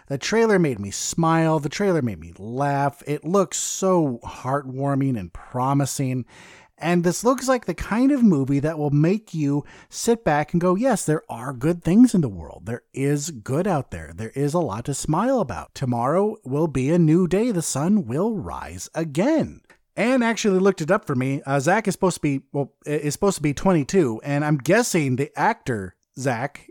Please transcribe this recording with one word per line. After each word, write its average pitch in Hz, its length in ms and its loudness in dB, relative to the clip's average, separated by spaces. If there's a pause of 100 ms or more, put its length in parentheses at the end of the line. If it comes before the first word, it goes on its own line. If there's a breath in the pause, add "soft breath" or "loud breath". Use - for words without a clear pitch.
the 139 100 -4
trailer 220 400 2
made 143 200 2
me 101 120 -8
smile. 160 680 0
The 147 120 -6
trailer 185 320 0
made 104 180 -4
me 85 160 -18
laugh. 139 680 -2
It 147 180 -6
looks 185 320 0
so 170 680 0
heartwarming 135 960 -2
and 90 140 -10
promising. 131 920 -2 (500 loud breath)
And 175 260 0
this 175 220 -2
looks 247 240 0
like 254 160 0
the 185 80 -4
kind 247 400 0
of 269 100 0
movie 143 360 4
that 151 180 -2
will 147 140 -2
make 160 420 2
you 143 320 0 (240 loud breath)
sit - 360 -2
back 151 280 0
and 170 80 2
go, 180 140 2
"Yes, 226 300 0
there 151 260 0
are 135 220 -8
good 156 320 -2
things 220 320 6
in 180 40 4
the 139 80 2
world. 85 380 -12
There 113 160 -8 (100)
is 143 380 -2
good 143 380 -4
out 151 240 -2
there. 80 200 -12
There 110 220 -10
is 143 200 -2
a 175 40 2
lot 117 280 -4
to 143 80 -4
smile 214 440 0
about. 123 380 -6
Tomorrow 139 680 0
will 147 220 -2
be 135 240 0
a 175 80 4
new 165 300 6
day. 214 240 2
The 170 100 -2
sun 165 440 0
will 170 280 -2
rise 87 580 -10
again." 160 680 -2 (360 soft breath)
Anne 240 280 0
actually 220 340 2
looked 190 220 4
it 151 100 -2
up 208 160 0
for 147 80 -2
me. 135 320 -2
Uh, 139 140 0
Zach 180 260 2
is 190 80 0
supposed 180 220 0
to - 40 -14
be, 139 200 0 (120)
well, 143 220 -4 (100)
i-, 147 60 -8
is 147 220 -2
supposed 202 240 0
to 151 60 -10
be 147 120 0
twenty-two, 156 680 2
and 143 200 -2
I'm 151 140 2
guessing 160 560 2
the 139 240 -2
actor, 131 560 -2 (240)
Zach, 127 520 -4